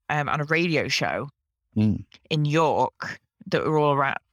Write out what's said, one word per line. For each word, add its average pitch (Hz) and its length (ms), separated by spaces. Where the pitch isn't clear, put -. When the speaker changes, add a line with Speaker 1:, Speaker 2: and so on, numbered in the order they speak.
Speaker 1:
um, 147 200
and 151 120
a 143 40
radio 160 420
show 113 420
Speaker 2:
Mm. 107 280
Speaker 1:
in 151 140
York 147 720
that - 180
were 156 120
all 147 180
arou-, 139 200